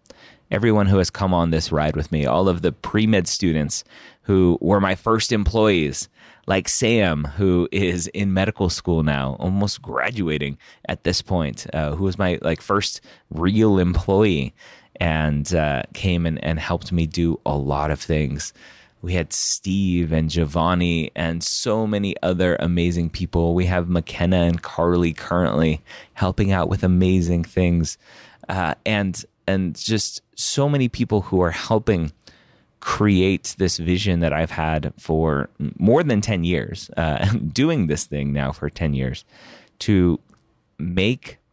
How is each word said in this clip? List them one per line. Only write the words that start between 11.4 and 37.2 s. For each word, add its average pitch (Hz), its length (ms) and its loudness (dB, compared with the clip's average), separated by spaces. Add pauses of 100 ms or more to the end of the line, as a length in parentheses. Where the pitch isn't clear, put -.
uh, 76 200 -2
who 92 120 -2
was 92 120 -2
my, 90 240 0
like, 82 200 -2
first - 400 -2 (280)
real 98 480 2
employee 90 760 2 (400)
and, 78 580 0
uh, 73 300 0 (100)
came 87 320 -2
and, 82 180 -4
and 80 160 -2
helped - 320 -6
me 85 140 2
do 82 400 0
a 73 100 0
lot 71 360 -2
of 73 80 -4
things. 73 540 -2 (480)
We 87 120 -4
had 85 180 -2
Steve 92 800 -2
and 80 180 0
Giovanni 85 840 0
and 85 280 -4
so 110 420 -2
many 101 380 -2
other 90 360 2
amazing 87 500 0
people. 85 440 0
We 90 120 2
have 87 240 0
McKenna 90 480 0
and 85 240 2
Carly 87 520 0
currently 78 680 0 (300)
helping 98 380 0
out 90 180 2
with 98 140 -2
amazing 90 600 4
things. 87 540 0 (520)
Uh, 90 240 -2 (120)
and, 101 380 -2 (220)
and 95 320 0
just - 440 -4 (140)
so - 320 -2
many 135 220 2
people 107 320 0
who 92 200 2
are 85 100 2
helping 95 600 0 (680)
create 95 800 2
this 92 180 0
vision 87 440 0
that 78 120 2
I've 80 180 -2
had 80 460 -2
for 80 520 0 (280)
more 123 260 4
than 120 160 0
ten 98 240 -2
years, 85 540 -4
uh, 78 360 0